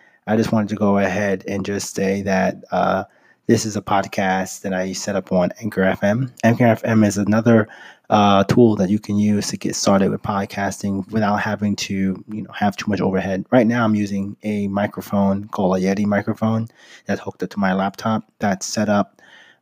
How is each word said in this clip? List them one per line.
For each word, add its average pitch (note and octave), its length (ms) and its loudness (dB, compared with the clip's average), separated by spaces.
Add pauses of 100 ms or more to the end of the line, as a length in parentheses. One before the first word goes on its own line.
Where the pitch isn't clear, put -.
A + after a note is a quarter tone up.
(260)
I G#2+ 100 0
just A2 160 2
wanted G#2+ 180 0
to G#2+ 60 -4
go G2+ 220 2
ahead G2 500 0
and G2 160 -4
just G2+ 300 -6
say G2 300 -2
that, F#2+ 320 0 (160)
uh, F#2 320 0 (420)
this A2+ 220 4
is G#2 100 -6
a G2 60 -6
podcast F#2+ 800 -2
that G2 120 -6
I F#2 200 -4
set G2+ 220 -6
up F#2+ 160 -6
on - 200 2 (100)
Anchor G2+ 220 -2
F F#2 200 0
M. A2+ 300 0 (100)
Anchor A#2 220 4
F A2 180 4
M A2 200 4
is G2+ 160 2
another, A2 480 4 (420)
uh, G2+ 360 6
tool A#2 320 6
that F#2+ 120 0
you G#2 80 2
can G#2 220 -2
use G#2 300 2
to G2 80 -6
get - 180 -6
started G2 340 2
with - 140 -4
podcasting G2 880 -4
without G#2 240 0
having G#2 400 -2
to, F#2+ 540 -4
you G#2+ 120 -8
know, F#2 100 -14
have G#2 240 -2
too - 140 -6
much F#2+ 100 0
overhead. F#2+ 520 -2
Right A#2+ 160 4
now, A#2+ 160 0
I'm A2 100 2
using G2+ 480 -4
a G#2 280 -4
microphone G2+ 800 -2
called F#2+ 280 0
a - 20 -2
Yeti G2 280 0
microphone A2 600 -2 (380)
that's G2 160 -4
hooked - 220 -10
up F#2 80 -8
to - 80 -6
my F#2+ 140 0
laptop G2+ 500 -2 (160)
that's G2 260 -2
set G#2 240 -2
up, G2+ 320 0 (400)